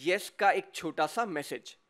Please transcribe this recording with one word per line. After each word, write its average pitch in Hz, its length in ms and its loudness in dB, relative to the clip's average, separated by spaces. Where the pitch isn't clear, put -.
यस 185 260 0
का 196 120 6
एक 185 240 0
छोटा 156 320 -2
सा 233 200 -2
मैसेज। 147 500 -8